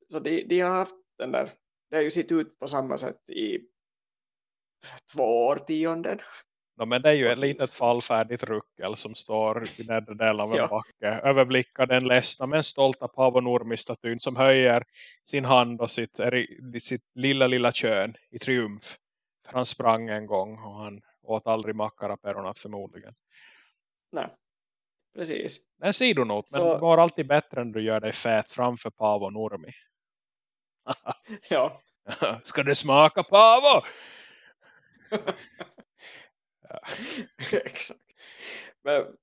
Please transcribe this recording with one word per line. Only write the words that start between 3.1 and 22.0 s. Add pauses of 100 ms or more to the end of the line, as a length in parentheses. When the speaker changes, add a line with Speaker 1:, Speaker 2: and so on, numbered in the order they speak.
Speaker 1:
i (1500)
två
årtionden. (600)
Speaker 2:
No,
men
det
är
ju
ett
Speaker 1:
Åtminstone.
Speaker 2:
litet
fallfärdigt
ruckel
som
står (100)
i
nedre
delen
av
en
Speaker 1:
Ja.
Speaker 2:
backe.
Överblickar
den
ledsna
men
stolta
Paavo
Nurmi-statyn
som
höjer (420)
sin
hand
och
sitt
eri-,
sitt (100)
lilla,
lilla
kön (140)
i
triumf. (480)
För
han
sprang
en
gång
och
han (200)
åt
aldrig
makkaraperonat